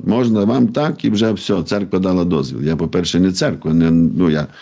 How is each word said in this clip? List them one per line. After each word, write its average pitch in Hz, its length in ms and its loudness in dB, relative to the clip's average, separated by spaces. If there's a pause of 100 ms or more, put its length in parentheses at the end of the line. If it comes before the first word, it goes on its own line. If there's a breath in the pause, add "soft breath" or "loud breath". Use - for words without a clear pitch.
можна 117 440 0
вам 120 240 2
так 147 360 -4
і 113 60 0
вже 107 220 0
все, 101 300 -2
церква 98 360 -4
дала 92 260 0
дозвіл». 69 380 -2
Я, 76 140 -2
по-перше, 87 440 -2
не 92 120 2
церква, 80 420 -2
не, 82 160 4
ну, 82 400 2
я, 76 160 -2 (160 loud breath)